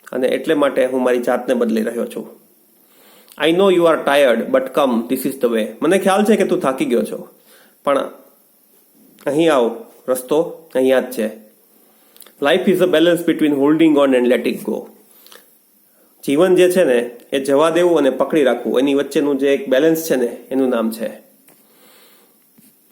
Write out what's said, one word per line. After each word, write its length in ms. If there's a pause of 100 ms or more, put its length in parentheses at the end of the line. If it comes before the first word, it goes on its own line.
(120)
અને 160
એટલે 260
માટે 320
હું 180
મારી 140
જાતને 360
બદલી 280
રહ્યો 240
છું. 220 (1160)
"I 60
know 160
you 140
are 160
tired, 540
but 100
come, 520
this 200
is 120
the 100
way." 100 (160)
મને 160
ખ્યાલ 260
છે 120
કે 100
તું 140
થાકી 260
ગયો 180
છો, 240 (560)
પણ 260 (1160)
અહીં 280
આવ, 320 (220)
રસ્તો 320 (360)
અહીંયા 260
જ 100
છે. 160 (1120)
"Life 260
is 80
a 140
balance 420
between 200
holding 460
on 180
and 100
letting 460
go." 100 (1400)
જીવન 300
જે 160
છે 120
ને 280 (220)
એ 60
જવા 300
દેવું 280
અને 120
પકડી 340
રાખવું, 360
એની 140
વચ્ચેનું 440
જે 160
એક 160
બેલેન્સ 420
છે 40
ને 100
એનું 440
નામ 220
છે. 180 (1800)